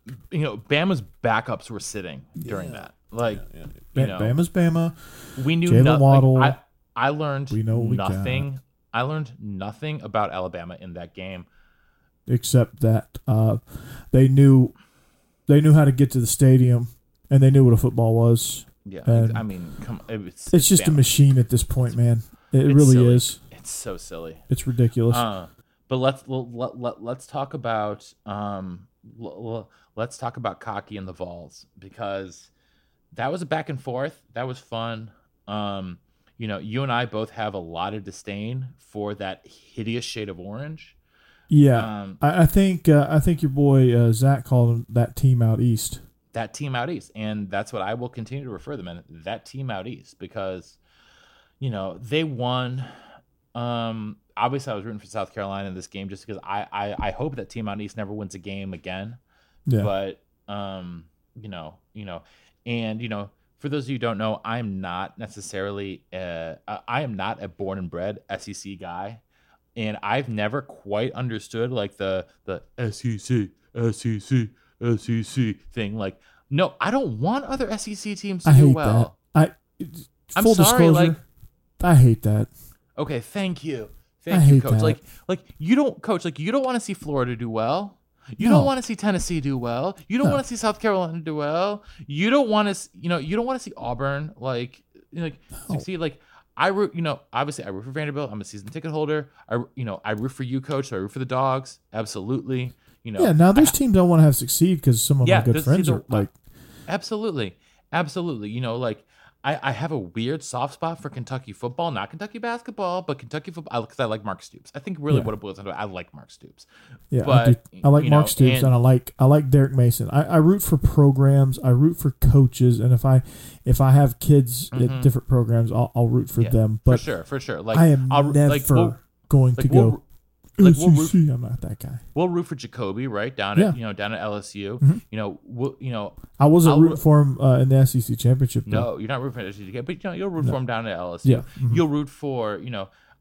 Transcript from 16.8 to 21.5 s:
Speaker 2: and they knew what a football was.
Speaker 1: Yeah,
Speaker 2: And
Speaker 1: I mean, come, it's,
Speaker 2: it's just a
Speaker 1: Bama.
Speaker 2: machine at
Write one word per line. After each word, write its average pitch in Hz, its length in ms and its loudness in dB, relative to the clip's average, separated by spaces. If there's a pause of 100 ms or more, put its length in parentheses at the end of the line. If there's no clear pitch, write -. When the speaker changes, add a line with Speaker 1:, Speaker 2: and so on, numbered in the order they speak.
Speaker 2:
and 135 120 8
they 135 80 8
knew 135 140 8
what 120 100 8
a 110 40 4
football 117 360 2
was. 117 520 2 (180)
Speaker 1:
Yeah, 95 220 -14
Speaker 2:
And 113 300 2
Speaker 1:
I 117 60 -4
mean, 90 300 -10 (100)
come, - 260 -12
it's, 104 440 -8
Speaker 2:
it's 170 160 4
just 185 180 4
a 160 40 4
Speaker 1:
Bama. 151 60 2
Speaker 2:
machine 139 420 6
at 117 120 2